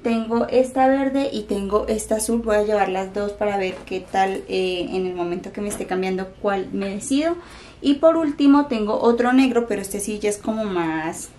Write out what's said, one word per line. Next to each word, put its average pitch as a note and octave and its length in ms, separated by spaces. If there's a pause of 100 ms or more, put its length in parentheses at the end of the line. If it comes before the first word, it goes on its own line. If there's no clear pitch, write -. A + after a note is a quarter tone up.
Tengo A3+ 460
esta C4 400
verde C#4 440
y G#3 120
tengo G3+ 440
esta A3 280
azul. A#3 260
Voy A3 140
a G#3 80
llevar G#3 260
las F#3+ 240
dos G3+ 200
para G3+ 240
ver F#3 180 (100)
qué F#3 140
tal, F#3+ 480
eh, F#3 420
en F#3 160
el F3+ 80
momento F3 380
que G#3 100
me G#3 60
esté G3+ 180
cambiando F#3 440 (120)
cuál G3 300
me G3 180
decido. C#4+ 460 (460)
Y C#4+ 140
por E4 200
último C#4+ 520
tengo A3 320
otro A#3+ 340
negro, A#3+ 340
pero G3+ 140
este G3 180
sí G#3 200
ya G#3 100
es G3+ 80
como A3 260
más E3+ 760